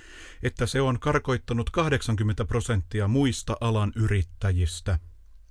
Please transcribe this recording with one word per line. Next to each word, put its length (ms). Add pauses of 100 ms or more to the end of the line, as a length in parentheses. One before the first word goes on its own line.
(440)
että 220
se 160
on 180
karkoittanut 720
kahdeksankymmentä 760
prosenttia 640
muista 540
alan 340
yrittäjistä. 1040 (520)